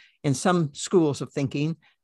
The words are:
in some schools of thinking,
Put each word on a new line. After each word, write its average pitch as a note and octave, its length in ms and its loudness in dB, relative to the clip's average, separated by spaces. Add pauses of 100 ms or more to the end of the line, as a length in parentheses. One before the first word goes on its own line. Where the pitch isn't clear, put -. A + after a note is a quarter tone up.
(240)
in C#3+ 100 2
some E3+ 400 0
schools D#3+ 460 0
of C3+ 120 -10
thinking, D#3 440 -2 (260)